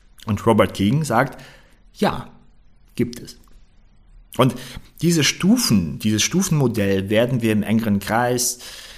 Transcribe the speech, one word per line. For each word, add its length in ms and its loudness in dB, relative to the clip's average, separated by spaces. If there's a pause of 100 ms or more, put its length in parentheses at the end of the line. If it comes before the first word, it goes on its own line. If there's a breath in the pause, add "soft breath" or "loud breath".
(260)
Und 200 -4
Robert 280 4
Kegan 300 0
sagt, 380 -2 (520 loud breath)
ja, 340 -4 (680)
gibt 240 -4
es. 180 -18 (1000)
Und 180 4 (460 loud breath)
diese 240 2
Stufen, 720 2
dieses 240 0
Stufenmodell 880 0
werden 320 2
wir 100 2
im 120 2
engeren 340 0
Kreis 640 -2 (380 loud breath)